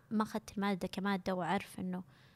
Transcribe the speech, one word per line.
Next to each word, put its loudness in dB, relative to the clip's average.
ما 4
أخذت -4
المادة 2
كمادة 0
وأعرف 0
إنه، -4